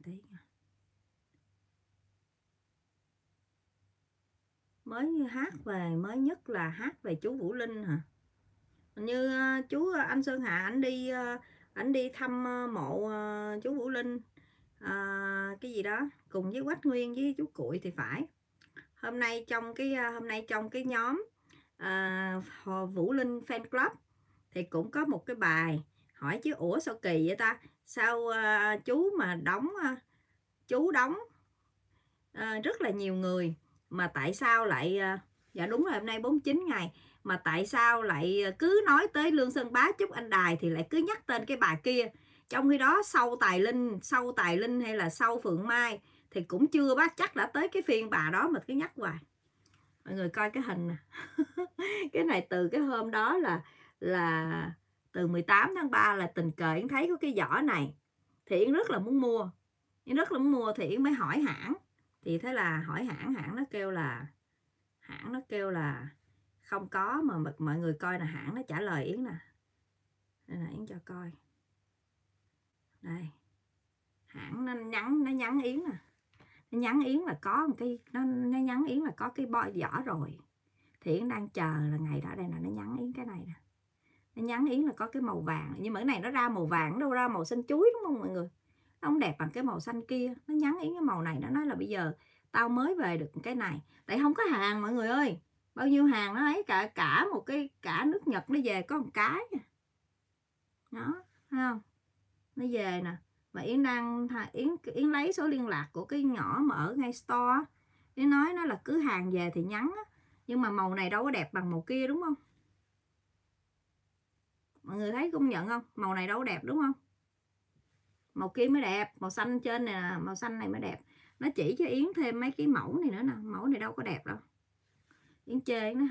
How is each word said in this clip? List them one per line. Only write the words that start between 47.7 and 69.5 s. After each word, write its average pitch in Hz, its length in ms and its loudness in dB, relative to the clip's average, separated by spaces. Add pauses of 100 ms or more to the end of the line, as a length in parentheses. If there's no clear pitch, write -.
phiên 220 280 2
bà 160 240 2
đó 233 140 4
mà 285 120 2
cứ - 140 -8
nhắc 311 220 0
hoài." 165 240 -4 (840)
Mọi 190 80 -6
người 185 160 -2
coi 214 200 0
cái 262 140 -2
hình 175 240 -2
nè. 170 80 -4 (420)
<laughs> 359 760 -2
Cái 339 100 2
này 208 260 2
từ 180 180 2
cái 269 140 0
hôm 226 300 0
đó 226 260 2
là, 175 240 0 (380)
là 165 720 0 (400)
từ 175 160 0
mười 175 140 2
tám 208 340 4
tháng 302 160 -2
ba 208 240 4
là 185 120 0
tình 170 240 -2
cờ 160 220 0
Yến 196 140 -2
thấy 277 200 0
có 349 80 0
cái 285 220 -2
giỏ 165 240 2
này 170 340 0 (500)
thì 180 140 2
Yến 247 140 6
rất 415 160 2
là 202 100 0
muốn 254 220 2
mua, 226 280 2 (540)
Yến 254 120 -2
rất 339 160 2
là 285 80 0
muốn 277 120 4
mua 226 240 2
thì 202 100 -2
Yến 214 180 2
mới 294 100 4
hỏi 208 260 0
hãng. 262 340 -2 (480)
Thì 165 160 -2
thế 254 160 -4
là 175 240 0
hỏi 160 260 -4
hãng, 233 300 -4
hãng 170 220 -6
nó 269 160 -2
kêu 196 200 -4
là, 139 360 -4 (720)
hãng - 340 -12
nó 254 60 -4 (100)
kêu 196 220 -2
là 143 360 -4 (640)
không 196 180 -6
có 220 320 0
mà 240 160 0
mọi, 151 200 -2
mọi 156 220 0
người 170 140 0
coi 180 260 -4
là 165 60 -4
hãng 160 300 -6
nó 262 120 -6
trả 170 140 -4
lời 170 240 -2
Yến 226 180 -4
nè. 196 120 -8 (1120)